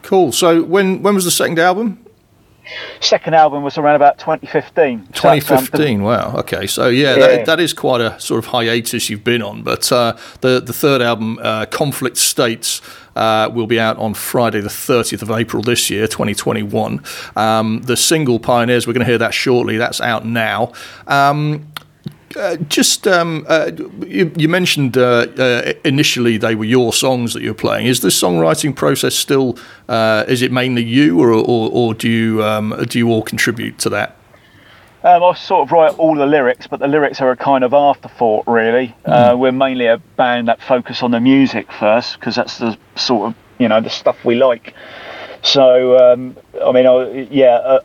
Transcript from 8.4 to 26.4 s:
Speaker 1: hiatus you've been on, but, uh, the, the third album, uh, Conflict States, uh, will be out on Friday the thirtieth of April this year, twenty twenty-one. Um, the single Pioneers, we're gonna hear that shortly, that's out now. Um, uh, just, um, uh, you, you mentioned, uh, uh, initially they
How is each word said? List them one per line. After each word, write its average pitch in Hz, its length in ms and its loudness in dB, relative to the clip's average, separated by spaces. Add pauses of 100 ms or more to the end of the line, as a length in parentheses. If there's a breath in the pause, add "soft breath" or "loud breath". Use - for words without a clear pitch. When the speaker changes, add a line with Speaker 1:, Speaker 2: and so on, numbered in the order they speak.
Speaker 1:
hiatus 117 580 -2
you've 104 140 -10
been 120 180 0
on, 107 220 -10
but, - 280 -4
uh, 120 240 2 (260 loud breath)
the, 127 180 2
the 117 140 -10
third 139 280 0
album, 113 400 -4
uh, 110 260 -4
Conflict 139 500 -4
States, - 640 -2 (340 loud breath)
uh, 110 360 0
will 113 160 -4
be 113 120 0
out 113 180 -2
on 107 160 -4
Friday 110 480 -2
the 101 80 -6
thirtieth 113 540 -2
of 107 80 -6
April 113 320 -4
this 120 260 -2
year, 104 180 -2
twenty 107 280 -4
twenty-one. 110 680 -4 (320 loud breath)
Um, 110 480 0
the 123 140 -2
single 143 400 0
Pioneers, 120 480 0
we're 117 80 -4
gonna 120 120 0
hear 117 120 2
that 110 160 -2
shortly, 123 440 0
that's - 240 -4
out 113 240 -4
now. 113 460 -4 (360 loud breath)
Um, 147 600 0 (720)
uh, 180 200 -4 (100)
just, - 400 0
um, 170 400 0
uh, 156 240 0 (340)
you, 185 300 0
you 156 140 2
mentioned, 151 480 0
uh, 123 300 2 (100)
uh, 123 340 0 (140)
initially 127 520 0
they 110 160 -2